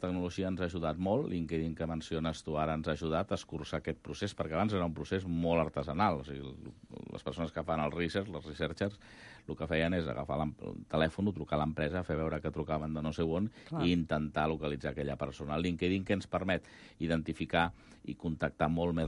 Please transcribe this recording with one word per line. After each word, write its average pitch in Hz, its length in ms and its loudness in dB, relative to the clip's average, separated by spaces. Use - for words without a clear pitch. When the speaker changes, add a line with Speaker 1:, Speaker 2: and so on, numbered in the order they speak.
Speaker 1:
tecnologia 90 480 0
ens 87 80 -2
ha 90 80 0
ajudat 82 320 0
molt. 101 320 2
LinkedIn, 82 480 0
que 82 80 -2
menciones 80 560 -2
tu 78 160 -2
ara, 78 160 2
ens 78 160 -2
ha 76 60 2
ajudat 80 340 0
a 85 80 0
escurçar 76 400 -6
aquest 78 240 -4
procés, 98 320 -6
perquè 78 220 -2
abans 107 180 2
era 92 140 2
un 80 80 -2
procés 92 280 -2
molt 85 380 4
artesanal. 78 560 2
O 69 80 -6
sigui, 69 160 -8
el, - 640 -12
les - 80 -8
persones 78 320 -4
que 80 80 -2
fan 80 220 0
el 73 100 2
research, 87 400 0
les 76 140 -8
researchers, 80 480 -2
el 80 80 -4
que 80 160 -4
feien 82 240 4
és 85 160 2
agafar 69 300 -2
l'em-, 76 100 0
el - 140 -8
telèfon, 80 460 4
trucar 78 180 -2
a 76 80 4
l'empresa, 78 400 0
fer 80 160 0
veure 80 240 0
que 80 80 0
trucaven 78 460 -2
de 76 100 -2
no 78 80 0
sé 87 80 0
on 85 240 2
Speaker 2:
Clar. 160 180 -2
Speaker 1:
i 87 80 6
intentar 78 560 2
localitzar 76 400 -2
aquella 71 300 -2
persona. 71 340 -4
El 80 140 2
LinkedIn, 90 400 2
que 104 100 4
ens 87 80 -6
permet 90 400 0
identificar 82 640 2
i - 80 -6
contactar 80 500 0
molt 85 300 2
més 80 100 2